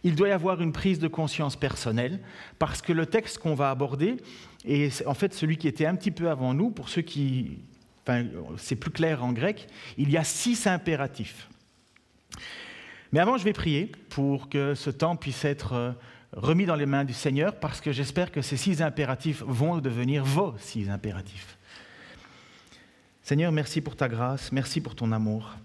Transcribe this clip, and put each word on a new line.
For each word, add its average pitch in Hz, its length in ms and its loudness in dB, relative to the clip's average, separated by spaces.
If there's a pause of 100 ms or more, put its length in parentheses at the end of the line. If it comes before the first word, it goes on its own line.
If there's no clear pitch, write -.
Il 175 120 4
doit 190 120 6
y 202 60 6
avoir 180 280 2
une 160 120 2
prise 185 260 2
de 160 80 2
conscience 151 480 0
personnelle, 123 640 0 (400)
parce 147 220 0
que - 100 0
le 160 140 4
texte 220 320 0
qu'on 156 180 0
va 135 160 2
aborder, 139 460 0 (480)
et 143 240 2
c'est - 160 -6
en 143 80 2
fait 190 200 0
celui 160 220 0
qui 156 140 0
était 151 160 0
un 170 100 2
petit 185 160 -2
peu 165 180 0
avant 127 240 2
nous, 180 160 2
pour 139 200 -10
ceux 170 120 0
qui, 131 580 -2 (440)
enfin, 120 220 2 (320)
c'est - 180 -4
plus 131 160 -4
clair 160 320 2
en 123 80 0
grec, 151 360 -2 (300)
il 143 140 4
y 160 60 4
a 160 80 2
six - 420 0
impératifs. 151 800 -2 (1700)
Mais 147 80 8
avant, 233 160 4
je 185 80 0
vais 208 80 2
prier 165 360 0 (200)
pour 139 400 0
que 139 260 2
ce 143 140 -4
temps 160 260 2
puisse - 300 -4
être, 143 280 0
euh, 120 180 0 (420)
remis 165 320 4
dans 170 100 2
les 147 100 2
mains 139 200 2
du 127 80 -4
Seigneur, 147 480 0
parce - 180 -4
que 151 140 -2
j'espère 139 400 0
que 147 80 -2
ces 135 160 -2
six 160 240 2
impératifs 143 680 0
vont 143 300 2
devenir 131 480 0
vos 139 320 2
six 101 320 -6
impératifs. 95 680 -8 (1700)
Seigneur, 160 280 4
merci 151 300 0
pour 143 140 -8
ta 131 140 2
grâce, 123 420 -2
merci 135 300 0
pour - 140 -8
ton 113 160 0
amour 110 400 0 (140)